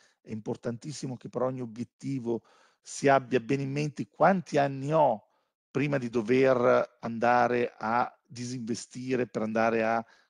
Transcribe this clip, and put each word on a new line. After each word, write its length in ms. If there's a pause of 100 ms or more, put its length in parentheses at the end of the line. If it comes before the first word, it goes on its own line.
(220)
è 100
importantissimo 840
che 140
per 120
ogni 200
obiettivo 840 (380)
si 260
abbia 320
bene 240
in 80
mente 380
quanti 480
anni 360
ho 360 (420)
prima 260
di 120
dover 920
andare 760
a 360 (120)
disinvestire 1000
per 140
andare 420
a, 220 (240)